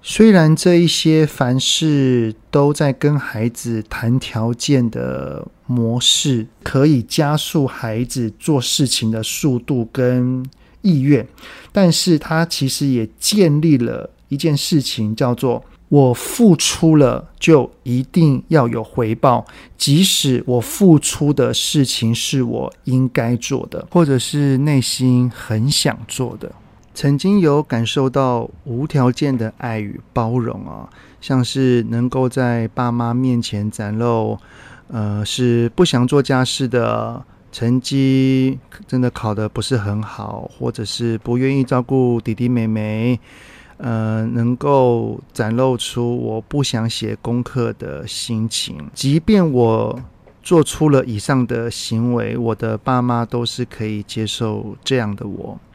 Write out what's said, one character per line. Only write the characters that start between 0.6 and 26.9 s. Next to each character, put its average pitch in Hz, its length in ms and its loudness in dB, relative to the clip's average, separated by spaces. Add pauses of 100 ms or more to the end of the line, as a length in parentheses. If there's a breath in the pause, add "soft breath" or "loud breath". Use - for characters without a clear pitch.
一 175 100 6
些 156 400 2
凡 131 340 0
事 127 760 0 (160)
都 143 200 4
在 147 220 0
跟 147 240 0
孩 117 320 -2
子 117 400 -6
谈 120 300 0
条 117 340 -2
件 127 380 2
的 67 520 -8 (220)
模 120 340 0
式 123 460 0 (160)
可 135 240 2
以 147 160 4
加 151 340 0
速 147 300 0
孩 117 400 -4
子 120 320 -4
做 143 240 0
事 - 240 0
情 113 240 0
的 113 140 -4
速 127 340 -2
度 117 340 -2
跟 127 540 0 (380 soft breath)
意 170 160 4
愿， 131 280 4 (440 loud breath)
但 185 200 4
是 160 280 2
它 160 260 -2
其 139 240 -4
实 - 160 -4
也 120 240 0 (100)
建 165 400 2
立 156 200 4
了 117 280 -4 (220)
一 139 80 -4
件 151 180 0
事 151 240 0
情， 110 360 -4
叫 123 180 0
做 120 320 -2 (240 soft breath)
我 135 240 6
付 208 420 4
出 160 420 2
了 127 300 4 (120)
就 147 280 6 (140)
一 123 300 -2
定 143 380 4
要 143 180 4
有 113 160 -4
回 113 320 -2
报， 120 280 2 (320 loud breath)
即 151 280 4
使 131 420 0
我 123 160 0
付 165 380 6
出 - 340 -2
的 123 180 2
事 - 320 0
情 117 300 -2
是 131 300 -2
我 117 280 -4 (120)
应 127 260 0
该 120 280 0
做 127 340 -6
的， - 180 -10
或 170 160 4
者 135 140 2
是 139 400 0
内 143 200 2
心 123 560 0
很 110 340 -2
想 - 280 0 (100)
做 - 320 -8
的。 - 120 -14 (420)